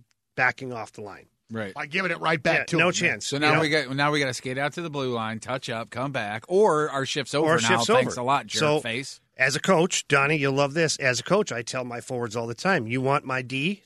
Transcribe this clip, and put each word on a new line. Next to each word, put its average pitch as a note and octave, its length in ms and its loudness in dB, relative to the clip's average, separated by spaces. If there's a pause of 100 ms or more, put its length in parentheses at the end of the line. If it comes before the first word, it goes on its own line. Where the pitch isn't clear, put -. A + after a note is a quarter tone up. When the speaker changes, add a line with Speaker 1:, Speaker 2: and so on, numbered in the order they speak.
(360)
Speaker 1:
backing B2+ 360 -2
off A2 200 -10
the - 80 -16
line. G2 260 -16 (240)
Speaker 2:
Right. G#2+ 240 -6
Speaker 3:
By D3 120 -8
giving F3 260 -2
it D#3+ 80 -8
right D#3+ 220 -2
back D#3+ 180 2
Speaker 1:
Yeah, B2+ 60 -2
Speaker 3:
to E3+ 120 -2
Speaker 1:
no E3+ 100 4
Speaker 3:
him. F3+ 60 2
Speaker 1:
chance. C3 320 -2
Speaker 2:
So C#3 100 -4
Speaker 1:
You C#3+ 40 -2
Speaker 2:
now D3+ 140 4
Speaker 1:
know? D#3+ 60 4
Speaker 2:
we D#3 80 2
get, C#3+ 220 0
now C#3+ 220 2
we D3+ 80 2
gotta C3+ 120 0
skate B2+ 260 -6
out C#3+ 160 -2
to F3 80 -8
the E3+ 60 -6
blue C#3 240 -4
line, A2 280 -4
touch B2+ 280 -6
up, A2+ 220 -6
come C3 220 -6
back, A2 360 -4
or F3 420 4
our C3+ 140 -2
shift's C3+ 300 -4
over D#3 200 4
Speaker 1:
Or C#3 60 4
Speaker 2:
now. A#2 80 2
Speaker 1:
shift's A#2 200 4
Speaker 2:
Thanks A3+ 260 4
Speaker 1:
over. B2 60 -6
Speaker 2:
a B2 40 -4
lot, B2 220 2
jerk F3 140 -4
Speaker 1:
So, D3+ 200 4
Speaker 2:
face. B2 400 -6 (160)
Speaker 1:
as C3 200 2
a D#3 40 -4
coach, F#3 460 2
Donnie, C#3+ 300 4
you'll C#3 180 2
love C#3 200 2
this. D#3+ 240 2
As B2+ 220 2
a - 40 -6
coach, G3+ 260 2
I A#2+ 120 -6
tell B2+ 220 -6
my A#2+ 160 -10
forwards A#2+ 360 -4
all A#2 100 -2
the A#2 80 -6
time, E3+ 320 0
"You B2+ 140 -2
want C#3 260 4
my B2+ 160 -2
D C3+ 420 -2